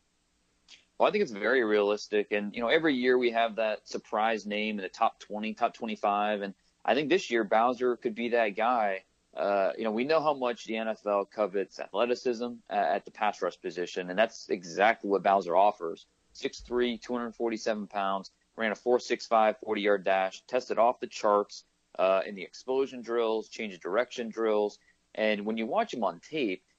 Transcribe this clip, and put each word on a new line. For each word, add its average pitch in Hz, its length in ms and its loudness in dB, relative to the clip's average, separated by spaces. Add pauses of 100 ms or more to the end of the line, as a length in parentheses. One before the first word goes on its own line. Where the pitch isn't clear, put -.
(960)
Well, 131 120 4
I 165 40 0
think 208 100 2
it's 139 100 -4
very 110 320 2
realistic. 104 640 2
And, 101 240 -2
you 113 60 -6
know, 117 80 -2
every 156 260 4
year 127 220 4
we 123 140 4
have 113 260 0
that 107 320 -2
surprise 110 560 -2
name 107 340 -4
in 95 40 -8
the 92 60 -6
top - 300 -2
twenty, 107 360 -8
top 113 200 -2
twenty-five. 104 680 0
And 98 120 -6 (300)
I 113 100 4
think 143 140 0
this - 220 2
year 117 120 2
Bowser 117 540 2
could 110 180 -4
be 117 140 -4
that 113 220 2
guy. 107 540 0 (300)
Uh, 98 440 2
you 110 60 -4
know, 110 80 0
we 117 120 0
know 156 160 2
how 147 140 2
much 123 320 -4
the 110 100 -4
N 110 120 -4
F 107 180 -6
L 101 180 2
covets 98 540 -2
athleticism, 120 640 -2 (240)
uh, - 40 -8
at 95 320 0
the - 80 -20
pass 107 280 -2
rush 90 200 -4
position, 90 500 -6
and 92 80 -6
that's - 320 0
exactly 95 580 0
what 98 140 2
Bowser 95 340 2
offers. 90 480 0 (280)
Six - 280 -8
three, 120 380 -2
two - 160 -8
hundred 120 220 -6
forty-seven 110 500 -4
pounds, 98 460 -4 (240)
ran 110 160 -2
a - 20 -2
four 123 240 2
six - 280 -4
five 110 320 4
forty-yard 101 460 0
dash, 95 440 0
tested 123 300 -2
off 120 220 4
the 123 60 -8
charts, 104 580 0 (340)
uh, 95 280 4
in 101 80 -10
the 95 80 -10
explosion 127 600 -4
drills, 113 460 0
change 110 240 -10
of 87 80 -14
direction 113 500 -2
drills. 107 480 0 (360)
And 107 320 0
when 110 100 -2
you 113 80 -2
watch 196 300 -2
him 123 80 -6
on 90 260 -2
tape, 135 360 -4 (140)